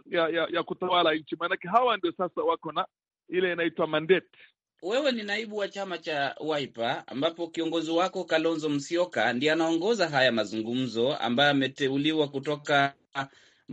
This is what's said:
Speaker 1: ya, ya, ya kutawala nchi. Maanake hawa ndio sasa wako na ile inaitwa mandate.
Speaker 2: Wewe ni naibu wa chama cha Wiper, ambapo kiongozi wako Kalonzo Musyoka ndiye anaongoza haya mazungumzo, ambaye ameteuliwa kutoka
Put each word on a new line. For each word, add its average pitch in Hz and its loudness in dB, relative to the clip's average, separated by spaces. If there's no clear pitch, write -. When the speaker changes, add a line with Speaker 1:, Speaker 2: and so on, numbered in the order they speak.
Speaker 1:
ya, 165 2
ya, 160 0
ya 170 -2
kutawala 175 0
nchi. 156 -6
Maanake 180 -4
hawa 226 4
ndio 175 -2
sasa 175 -4
wako 160 -2
na 170 -4
ile 180 0
inaitwa 170 0
mandate. 160 2
Speaker 2:
Wewe 254 0
ni 226 -4
naibu 208 -6
wa 202 -2
chama 190 -8
cha 151 -2
Wiper, 147 -4
ambapo 165 -2
kiongozi 165 -4
wako 180 0
Kalonzo 160 0
Musyoka 143 0
ndiye 139 2
anaongoza 165 2
haya 131 4
mazungumzo, 113 -2
ambaye 123 2
ameteuliwa 143 0
kutoka 143 0